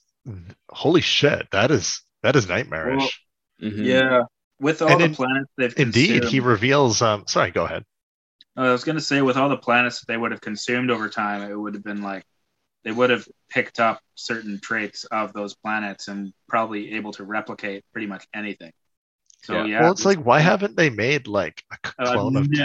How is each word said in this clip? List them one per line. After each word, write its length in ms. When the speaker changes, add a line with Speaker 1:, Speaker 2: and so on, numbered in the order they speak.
Speaker 1:
holy 320
shit, 500
that 180
is, 320
that 120
is 140
nightmarish. 480
Speaker 2:
Well, 100
Speaker 3:
Mm-hmm. 140
Speaker 2:
yeah. 380
With 220
all 80
Speaker 1:
And 120
Speaker 2:
the 40
Speaker 1:
in-, 100
Speaker 2:
planets 440
they've 180
Speaker 1:
indeed, 340
he 100
Speaker 2:
consumed 260
Speaker 1:
reveals, 560
um, 240
sorry, 240
go 160
ahead. 180
Speaker 2:
I 160
was 120
gonna 180
say, 180
with 160
all 140
the 80
planets 420
that 80
they 80
would 140
have 100
consumed 500
over 200
time, 320
it 120
would 200
have 100
been 180
like, 220
they 60
would 200
have 180
picked 300
up 220
certain 440
traits 440
of 280
those 220
planets 540
and 240
probably 460
able 180
to 100
replicate 720
pretty 160
much 260
anything. 380
So, 100
Speaker 3:
Yeah. 120
Speaker 2:
yeah, 160
Speaker 1:
Well, 100
it's 80
Speaker 2:
this 160
Speaker 1:
like, 100
why 140
Speaker 2:
thing 60
Speaker 1:
haven't 300
they 140
made, 380
like, 340
a 60
Speaker 2:
Uh, 120
Speaker 1:
clone 240
of 160
Tech-, 120